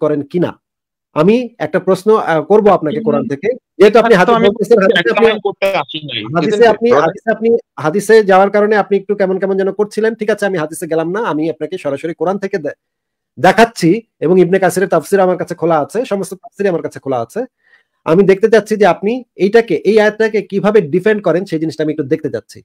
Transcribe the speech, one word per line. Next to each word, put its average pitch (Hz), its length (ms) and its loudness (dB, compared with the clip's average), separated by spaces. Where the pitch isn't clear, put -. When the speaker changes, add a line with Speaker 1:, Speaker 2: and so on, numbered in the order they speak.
Speaker 1:
করেন 147 220 -2
কিনা। 143 380 -6
আমি 226 460 0
একটা 156 220 -4
প্রশ্ন, 190 360 0
আ, 160 240 0
করব 208 280 2
আপনাকে 156 280 2
Speaker 2:
হুম। - 80 -6
Speaker 1:
কোরআন 143 240 -2
থেকে। 143 200 -2
যেহেতু 208 200 6
আপনি 226 160 4
Speaker 2:
হ্যাঁ, 180 120 4
তো 240 60 4
Speaker 1:
হাদিস 226 160 2
Speaker 2:
আমি 202 60 0
Speaker 1:
বলতেছেন, 220 280 2
হাদিসে 180 180 2
আপনি, 196 100 0
Speaker 2:
এক্সামিন 214 300 0
করতে 196 260 -4
আসি 156 400 -4
নাই, 117 180 -10
Speaker 1:
হাদিসে 175 320 -2
Speaker 2:
isn't 233 120 6
it, 214 60 2
Speaker 1:
আপনি, 233 160 0
Speaker 2:
brother? 202 160 2
Speaker 1:
হাদিসে - 240 -6
আপনি, 226 280 0
হাদিসে 202 460 2
যাওয়ার 196 260 4
কারণে 208 260 0
আপনি 196 200 0
একটু 196 180 -4
কেমন 190 240 -2
কেমন 190 180 -2
যেন 190 160 -2
করছিলেন। 214 420 -4
ঠিক 214 160 -6
আছে, 208 160 -2
আমি 190 120 -4
হাদিসে 156 280 -8
গেলাম 160 240 -4
না, 202 100 -4
আমি 165 300 -4
আপনাকে 160 280 -8
সরাসরি 147 360 -6
কোরআন 185 240 -4
থেকে 196 200 -6
দে-, 143 160 -8
দেখাচ্ছি 196 600 2
এবং 180 200 4
ইবনে 180 180 2
কাসিরের 180 300 0
তাফসির 180 320 -2
আমার 185 160 0
কাছে 170 180 -8
খোলা 165 240 0
আছে, 185 260 -4
সমস্ত 196 300 -6
তাফসিরই - 340 -6
আমার 160 140 -2
কাছে 139 180 -12
খোলা 131 200 -4
আছে। 208 240 -8
আমি 170 180 4
দেখতে 190 280 2
চাচ্ছি 220 260 2
যে 202 100 2
আপনি 202 380 -2
এইটাকে, 226 380 0
এই 214 260 2
আয়াতটাকে 214 420 0
কিভাবে 202 380 0
ডিফেন্ড 185 420 0
করেন 175 220 0
সেই 160 140 -6
জিনিসটা 156 260 -4
আমি 156 80 -2
একটু 151 120 -6
দেখতে 147 260 -4
চাচ্ছি। 110 340 -12